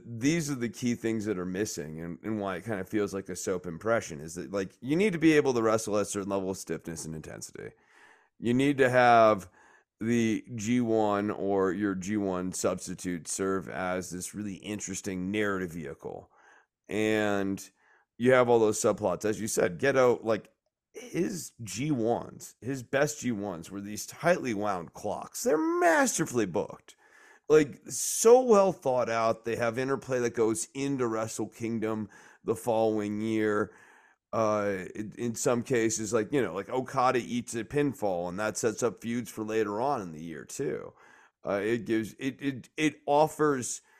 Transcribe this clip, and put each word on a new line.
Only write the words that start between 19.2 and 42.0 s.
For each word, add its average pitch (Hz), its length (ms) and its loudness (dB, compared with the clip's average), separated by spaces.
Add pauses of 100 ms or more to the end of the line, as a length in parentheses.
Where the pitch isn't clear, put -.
As 104 140 -2
you 110 80 -6
said, - 320 0
Gedo, 131 440 4
like, 107 260 -2 (440)
his 196 580 -6 (120)
G 110 280 -4
ones, 113 720 -2
his 131 200 -8
best 143 400 0
G 123 100 -2
ones 98 380 -6
were 98 100 -10
these 101 280 -10
tightly 143 480 0
wound 98 380 -4
clocks. - 500 -8
They're 262 120 2
masterfully 311 920 2
booked. - 480 -6 (520)
Like, 151 400 4
so - 540 6
well 202 320 6
thought 127 340 0
out. 113 380 2
They 113 100 -2
have 117 220 0
interplay 131 420 -2
that 120 140 0
goes 113 400 2
into 139 320 -2
Wrestle 110 420 -4
Kingdom 110 600 -4 (340)
the 110 120 0
following 110 640 0
year. 107 500 0 (640)
Uh, 104 520 0 (100)
in, 107 220 -10
in 117 180 -4
some 120 260 0
cases, 113 500 0
like, 110 220 0
you 143 80 2
know, 87 140 -2
like, 101 140 -6
Okada 127 500 0
eats 113 340 -6
a 117 100 -4
pinfall, 104 680 -2
and 90 100 -6
that 107 180 -2
sets 107 240 -2
up 113 180 0
feuds 117 300 -6
for 110 140 -8
later 107 360 0
on 135 220 0
in 87 100 -10
the 78 120 -12
year, 78 200 -10
too. - 480 -8 (560)
Uh, 98 160 0
it 110 220 0
gives, 110 340 -2